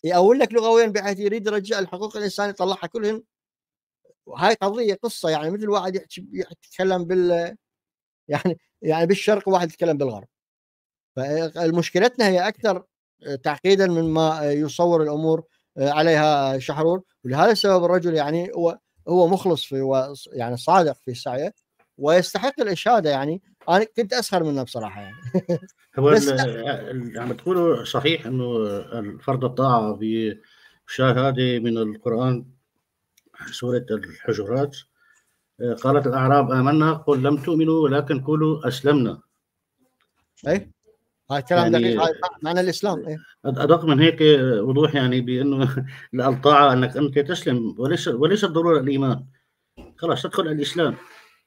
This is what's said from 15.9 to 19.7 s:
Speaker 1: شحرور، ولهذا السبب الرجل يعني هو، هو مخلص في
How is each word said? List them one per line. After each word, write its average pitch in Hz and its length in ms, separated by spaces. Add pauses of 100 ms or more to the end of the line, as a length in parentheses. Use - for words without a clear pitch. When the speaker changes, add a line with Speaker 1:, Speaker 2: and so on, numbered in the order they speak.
Speaker 1:
شحرور، 156 420 (240)
ولهذا 151 260
السبب 190 340
الرجل 175 280
يعني 160 420
هو، 165 240 (280)
هو 175 200
مخلص 185 380
في 135 160